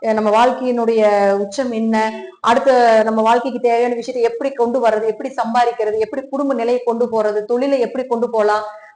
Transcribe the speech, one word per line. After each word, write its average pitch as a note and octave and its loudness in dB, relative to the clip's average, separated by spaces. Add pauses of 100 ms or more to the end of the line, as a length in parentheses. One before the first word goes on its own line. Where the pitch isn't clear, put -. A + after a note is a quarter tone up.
அஹ் A3 0
நம்ம G#3+ 0
வாழ்க்கையினுடைய A#3+ 2 (360)
உச்சம் G3+ -4
என்ன, A3 0 (460)
அடுத்த C4 2 (340)
நம்ம A3 0
வாழ்க்கைக்கு A#3+ 2
தேவையான A#3+ 0
விஷயத்தை B3 -4
எப்படி A#3 -2
கொண்டு A#3+ 0
வர்றது, A3 2
எப்படி B3+ -8
சம்பாதிக்கிறது, A3+ 0
எப்படி A3 -4
குடும்ப C4+ -2
நிலையை A#3+ -2
கொண்டு A#3+ -2
போறது, G#3+ 0
தொழிலை B3+ 0
எப்படி B3 -4
கொண்டு A#3 -2
போலாம் G#3+ 0 (300)